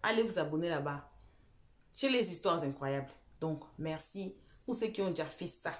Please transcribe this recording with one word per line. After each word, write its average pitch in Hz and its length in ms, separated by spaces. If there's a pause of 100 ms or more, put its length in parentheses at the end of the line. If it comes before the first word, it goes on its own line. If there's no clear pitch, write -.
Allez 226 220
vous 202 160
abonner 156 300
là-bas. 147 420 (800)
Chez 269 160
les 226 220
histoires 165 320
incroyables. 139 480 (300)
Donc, 156 180 (180)
merci 160 600 (280)
pour 247 80
ceux 220 140
qui - 140
ont 190 80
déjà 156 160
fait 170 220
ça. - 320